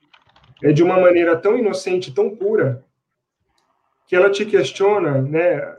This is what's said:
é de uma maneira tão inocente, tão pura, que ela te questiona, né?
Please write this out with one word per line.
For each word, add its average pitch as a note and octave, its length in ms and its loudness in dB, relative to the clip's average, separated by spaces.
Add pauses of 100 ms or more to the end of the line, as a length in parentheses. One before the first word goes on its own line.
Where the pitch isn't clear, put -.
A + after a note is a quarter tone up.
(600)
é D3 100 2
de D3+ 120 4
uma F#3 160 2
maneira E3+ 360 4
tão G3+ 220 0
inocente, F#3 560 -4
tão G#3 220 -2
pura, F3+ 500 -2 (1200)
que - 80 -4
ela - 140 2
te G#3 160 -2
questiona, G3 760 0
né? D#3 580 -2